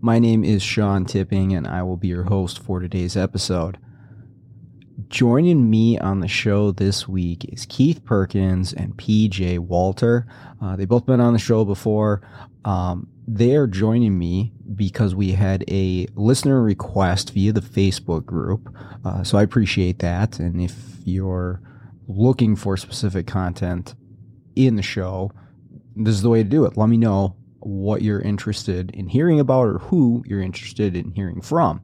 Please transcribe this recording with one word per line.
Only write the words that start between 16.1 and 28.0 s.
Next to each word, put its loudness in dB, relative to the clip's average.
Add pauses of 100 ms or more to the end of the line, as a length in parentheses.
listener 2
request 0
via 2
the 0
Facebook -2
group. -6 (380)
Uh, -4
so 2
I 6
appreciate 0
that. -2
And -2
if -4 (280)
you're -4 (460)
looking 2
for -2
specific -4
content -6 (580)
in 4
the -2
show, -6 (640)
this 2
is 0
the 4
way 6
to 2
do 4
it. -2
Let 4
me 4
know 2 (240)
what -4